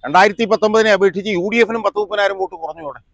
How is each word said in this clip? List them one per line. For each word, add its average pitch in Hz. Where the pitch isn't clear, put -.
രണ്ടായിരത്തി 190
പത്തൊമ്പതിനെ 214
അപേക്ഷിച്ച് 196
യു 190
ഡി 233
എഫിനും 226
പത്ത് 196
മുപ്പതിനായിരം 202
വോട്ട് 190
കുറഞ്ഞു 160
അവിടെ. 131